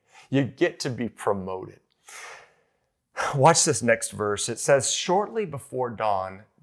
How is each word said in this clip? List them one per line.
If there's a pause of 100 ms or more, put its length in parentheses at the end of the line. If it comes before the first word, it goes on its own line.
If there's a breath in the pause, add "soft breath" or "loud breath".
(300 soft breath)
You
get
to
be
promoted. (1500 loud breath)
Watch
this
next
verse.
It
says,
"Shortly
before
dawn, (200)